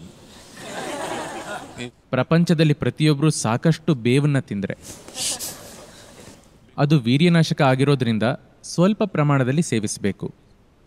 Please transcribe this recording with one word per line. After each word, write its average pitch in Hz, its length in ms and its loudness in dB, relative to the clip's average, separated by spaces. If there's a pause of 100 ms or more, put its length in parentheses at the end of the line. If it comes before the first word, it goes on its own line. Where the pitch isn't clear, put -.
(2000)
ಪ್ರಪಂಚದಲ್ಲಿ 160 640 2
ಪ್ರತಿಯೊಬ್ರು 151 560 0
ಸಾಕಷ್ಟು 147 680 0
ಬೇವನ್ನ 135 440 2
ತಿಂದ್ರೆ 98 380 -8 (2000)
ಅದು 147 220 4
ವೀರ್ಯನಾಶಕ 156 640 2
ಆಗಿರೋದ್ರಿಂದ 131 600 2 (400)
ಸ್ವಲ್ಪ 202 400 0
ಪ್ರಮಾಣದಲ್ಲಿ 147 580 2
ಸೇವಿಸಬೇಕು. - 720 -4 (540)